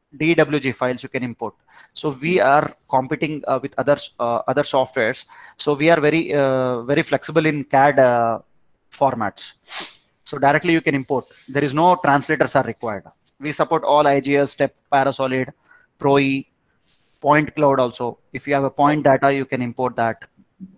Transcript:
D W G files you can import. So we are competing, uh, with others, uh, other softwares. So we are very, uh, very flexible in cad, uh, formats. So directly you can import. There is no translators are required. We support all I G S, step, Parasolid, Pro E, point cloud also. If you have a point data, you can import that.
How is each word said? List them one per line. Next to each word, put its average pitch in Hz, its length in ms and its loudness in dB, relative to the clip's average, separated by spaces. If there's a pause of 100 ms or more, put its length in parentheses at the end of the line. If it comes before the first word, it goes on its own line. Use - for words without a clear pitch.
(160)
D 156 180 2
W 147 260 2
G 135 100 -2
files 127 320 -4
you 131 60 -12
can 131 140 -6
import. 117 320 -8 (400)
So - 160 -4
we 151 300 -2
are 147 300 2 (180)
competing, 147 600 -4
uh, 131 140 0
with 139 160 -10
others, 135 320 -2 (100)
uh, 117 260 -2
other 131 160 0
softwares. 131 640 -2 (320)
So - 160 -2
we 147 160 0
are 170 100 4
very, 151 360 0
uh, 131 480 0
very 143 200 0
flexible 151 440 -2
in 147 180 -2
cad, 139 340 4
uh, 120 420 2 (520)
formats. - 1120 -6 (220)
So - 120 -10
directly 151 380 0
you 165 80 0
can 156 120 0
import. 135 300 -4 (240)
There 143 160 -2
is 135 80 -2
no 175 240 4
translators 143 580 0
are - 100 2
required. 110 400 -8 (360)
We 147 100 -8
support 156 320 -2
all 147 240 2
I 143 140 2
G 139 160 0
S, 143 160 0
step, 139 220 -4 (180)
Parasolid, 131 600 0 (460)
Pro 139 200 4
E, 135 300 0 (720)
point 147 340 2
cloud 139 260 2
also. 120 380 -4 (140)
If - 140 -14
you 143 80 -2
have 139 80 0
a 135 80 -2
point 147 320 2
data, 139 300 4
you 139 120 -2
can 127 160 -6
import 123 360 -6
that. 113 320 -4 (480)